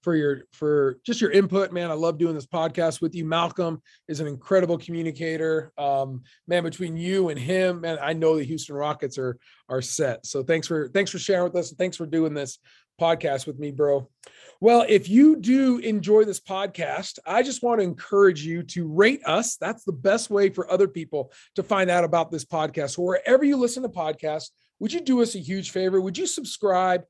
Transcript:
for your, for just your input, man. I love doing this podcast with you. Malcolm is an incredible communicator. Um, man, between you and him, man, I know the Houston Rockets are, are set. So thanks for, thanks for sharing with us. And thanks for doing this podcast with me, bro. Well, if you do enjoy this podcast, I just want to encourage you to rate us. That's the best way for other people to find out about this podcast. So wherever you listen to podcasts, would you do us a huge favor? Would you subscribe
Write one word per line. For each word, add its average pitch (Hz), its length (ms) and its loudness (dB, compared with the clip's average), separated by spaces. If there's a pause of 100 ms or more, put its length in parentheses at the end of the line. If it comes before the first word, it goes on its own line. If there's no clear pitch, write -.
for 170 120 0
your, 143 280 0 (100)
for 147 500 0
just 240 160 -4
your 226 120 2
input, 190 420 4
man. 175 160 -4
I 156 60 -4
love 160 240 -2
doing 165 160 0
this 135 100 -10
podcast 165 560 -2
with 165 140 -4
you. 170 100 -6
Malcolm 165 560 -2 (260)
is 147 120 -8
an 156 80 -4
incredible 170 500 0
communicator. 160 1000 -4
Um, 135 440 -4 (260)
man, 175 160 0
between 165 320 -6
you 180 340 0
and 143 100 -6
him, 180 420 0
man, 165 180 -4
I 147 140 -2
know 160 240 2
the 147 60 -2
Houston 147 320 -8
Rockets 143 420 -4
are, 127 200 -4 (300)
are 131 140 -4
set. 127 460 -4
So 135 160 -4
thanks 160 240 0
for, 151 220 -2
thanks 190 200 0
for 185 80 -10
sharing 180 280 0
with 175 100 -4
us. 175 160 -2
And 151 80 -20
thanks 180 180 -2
for 170 80 -8
doing 160 300 0
this 139 240 -8 (420)
podcast 165 460 0
with 139 120 -10
me, 147 120 -8
bro. 139 380 0 (500)
Well, 233 280 6
if 202 220 4
you 294 260 8
do 254 440 2
enjoy 214 440 4
this 202 160 -2
podcast, 190 840 -6
I 214 180 2
just 254 180 -6
want 240 180 0
to 196 40 0
encourage 185 600 2
you 165 200 -6
to 170 240 -6
rate 202 380 4
us. 185 320 -2
That's 208 260 -8
the 190 80 -6
best 190 380 0
way 202 200 4
for 185 220 -4
other 185 160 4
people 151 440 -6 (240)
to 196 80 -4
find 190 280 0
out 175 120 4
about 165 280 0
this 160 140 -8
podcast. 156 460 -4
So 175 120 -6
wherever 190 400 2
you 285 140 4
listen 247 260 -2
to 233 60 -6
podcasts, 156 600 -6 (300)
would 214 140 -6
you 349 80 -4
do 262 200 2
us 233 140 0
a 196 40 -10
huge 180 320 -8
favor? 190 300 0
Would 185 160 -4
you 359 80 -4
subscribe 185 840 0